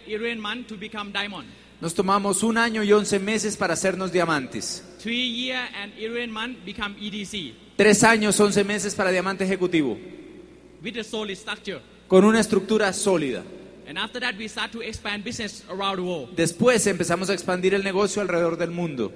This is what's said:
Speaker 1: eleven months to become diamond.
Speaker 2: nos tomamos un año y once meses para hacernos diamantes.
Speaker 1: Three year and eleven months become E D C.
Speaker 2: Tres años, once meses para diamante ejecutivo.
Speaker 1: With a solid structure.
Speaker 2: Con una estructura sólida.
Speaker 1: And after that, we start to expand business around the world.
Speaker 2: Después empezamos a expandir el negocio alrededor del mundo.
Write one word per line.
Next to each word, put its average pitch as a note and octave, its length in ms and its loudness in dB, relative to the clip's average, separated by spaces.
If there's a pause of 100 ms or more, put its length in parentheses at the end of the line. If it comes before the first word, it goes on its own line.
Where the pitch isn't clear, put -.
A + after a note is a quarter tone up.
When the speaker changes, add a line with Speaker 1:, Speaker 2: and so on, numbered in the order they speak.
Speaker 1:
eleven A3 340 -6
months A3+ 280 -8
to A3 80 -12
become G#3 360 -10
diamond. G3 340 -8 (340)
Speaker 2:
nos E3 140 -6
tomamos G3 480 2
un A3+ 140 2
año A3+ 260 2
y G3+ 100 4
once G#3 260 4
meses G#3 380 -2
para F3 180 0
hacernos F#3 380 -2
diamantes. D3+ 720 -2 (160)
Speaker 1:
Three A#3+ 320 -4
year B3 380 -6 (140)
and G3+ 160 -12
eleven A#3 340 -6
months A3+ 320 -10
become G3+ 360 -8
E G#3 100 -8
D G#3 140 -8
C. E3+ 300 -10 (220)
Speaker 2:
Tres G#3 260 8
años, G#3+ 380 6
once G3+ 240 4
meses G3+ 300 -4
para F#3+ 160 0
diamante F#3 340 0
ejecutivo. F3 540 0 (840)
Speaker 1:
With A3 160 -8
a G#3+ 60 -8
solid G#3+ 320 -6
structure. G3 440 -10 (280)
Speaker 2:
Con F#3+ 160 10
una A3 160 8
estructura G#3 520 2
sólida. D3+ 500 0 (460)
Speaker 1:
And D#3 100 -8
after A3 220 -6
that, B3 160 -4
we A3 120 -10
start G#3+ 240 -8
to A3+ 80 -12
expand G#3 440 -8
business A3+ 440 -8
around G3 300 -4
the F#3 40 -4
world. F3 340 -6
Speaker 2:
Después G#3 500 4
empezamos F3 440 0
a G3+ 40 2
expandir F3+ 400 0
el G3 100 0
negocio G3 380 0
alrededor E3+ 340 0
del E3+ 140 -2
mundo. D3+ 460 -4